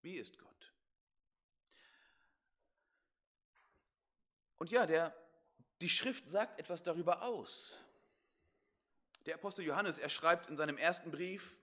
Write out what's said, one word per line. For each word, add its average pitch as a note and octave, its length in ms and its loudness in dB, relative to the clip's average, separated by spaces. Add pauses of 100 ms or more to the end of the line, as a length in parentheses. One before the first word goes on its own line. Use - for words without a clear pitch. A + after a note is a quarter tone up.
Wie F3 160 -10
ist G#2+ 200 -10
Gott? - 360 -20 (3750)
Und E3 120 -6
ja, A#3 160 6
der, D#3+ 300 2 (640)
die F3 80 -2
Schrift - 400 0
sagt G3+ 320 -2
etwas F3 240 -6
darüber E3+ 400 2
aus. - 540 -6 (1500)
Der D#3+ 100 -6
Apostel G3 280 -6
Johannes, D#3+ 340 0
er C#3+ 120 -4
schreibt E3+ 380 4
in D3+ 100 -6
seinem D3 200 0
ersten E3+ 320 2
Brief F3+ 540 -6